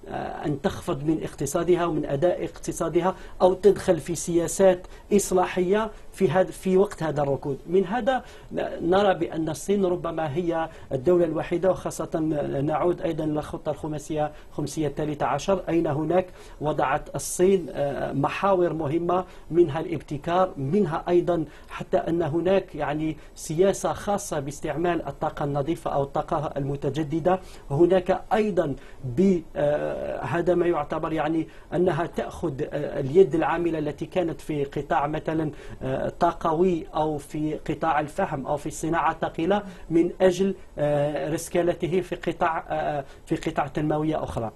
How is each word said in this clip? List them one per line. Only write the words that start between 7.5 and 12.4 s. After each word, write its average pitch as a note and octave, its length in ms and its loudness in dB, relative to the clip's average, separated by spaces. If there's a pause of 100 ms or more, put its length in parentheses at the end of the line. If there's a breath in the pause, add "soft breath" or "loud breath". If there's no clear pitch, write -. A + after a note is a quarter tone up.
من F#3 180 4
هذا A#3+ 380 0 (280 loud breath)
ن-، - 380 -4
نرى F#3+ 240 6
بأن D#3+ 360 -2
الصين G3 360 0
ربما D#3+ 500 -2
هي E3 340 0 (220 loud breath)
الدولة E3+ 340 4
الوحيدة، D#3+ 460 0
وخاصة E3 480 -4 (440)